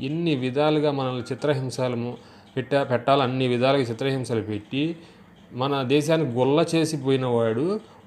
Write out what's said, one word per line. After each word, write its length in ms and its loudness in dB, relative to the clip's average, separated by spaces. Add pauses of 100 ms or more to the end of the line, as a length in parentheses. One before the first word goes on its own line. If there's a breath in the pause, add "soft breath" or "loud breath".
ఎన్ని 340 -2
విధాలుగా 560 0
మనల్ని 320 -4
చిత్రహింసలు 920 -2 (440 loud breath)
పెట్టా-, 260 0
పెట్టాలి, 380 2
అన్ని 260 0
విధాలుగా 360 2
చిత్రహింసలు 580 -2
పెట్టి 540 -4 (580 loud breath)
మన 300 -2
దేశాన్ని 480 2
గొల్ల 340 4 (100)
చేసిపోయిన 500 0
వాడు, 540 0 (280 loud breath)